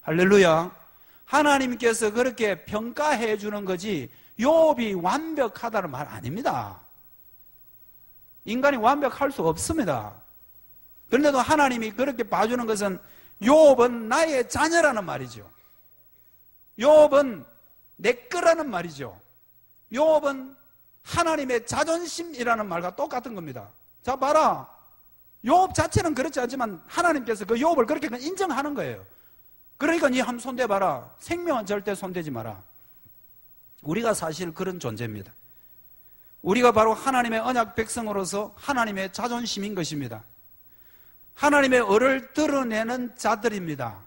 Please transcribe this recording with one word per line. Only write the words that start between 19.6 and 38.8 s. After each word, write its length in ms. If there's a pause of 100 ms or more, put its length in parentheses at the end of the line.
욥은 640 (480)
하나님의 640
자존심이라는 1000
말과 280
똑같은 400
겁니다. 340 (340)
자, 120
봐라. 520 (760)
욥 280
자체는 420
그렇지 240
않지만 480
하나님께서 580
그 100
욥을 320
그렇게 300
인정하는 560
거예요. 320 (720)
그러니까 320
니 100
한번 200
손대봐라. 680 (100)
생명은 460
절대 300
손대지 360
마라. 300 (1200)
우리가 300
사실 400
그런 260
존재입니다. 520 (1080)
우리가 320
바로 200
하나님의 460
언약 360
백성으로서 840
하나님의 560